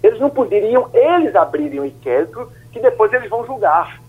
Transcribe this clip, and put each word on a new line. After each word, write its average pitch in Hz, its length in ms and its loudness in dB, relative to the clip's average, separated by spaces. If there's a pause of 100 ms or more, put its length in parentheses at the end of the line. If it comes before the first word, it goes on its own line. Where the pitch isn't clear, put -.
eles 226 180 2
não 277 100 0
poderiam, 240 640 0
eles 294 420 2
abrirem 147 460 0
um 139 40 -6
inquérito 139 640 -4 (220)
que - 80 -12
depois 440 320 2
eles 247 180 -4
vão 233 160 -6
julgar. 190 640 -2